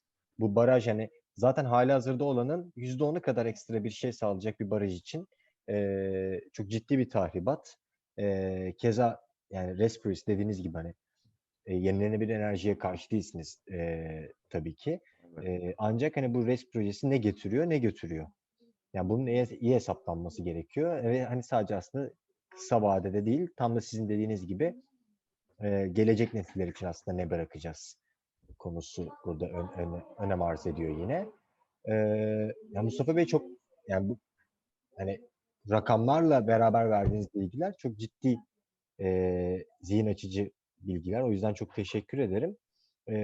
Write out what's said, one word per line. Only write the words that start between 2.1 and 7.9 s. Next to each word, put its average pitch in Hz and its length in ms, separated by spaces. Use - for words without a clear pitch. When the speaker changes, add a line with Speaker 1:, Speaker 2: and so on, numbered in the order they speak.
Speaker 1:
olanın 143 520
yüzde 127 280
onu 165 180
kadar 117 240
ekstra 110 380
bir 113 60
şey 123 220
sağlayacak 104 480
bir 101 100
baraj 101 260
için, 160 320
e, 95 720
çok 101 160
ciddi 113 300
bir 123 120
tahribat. 98 680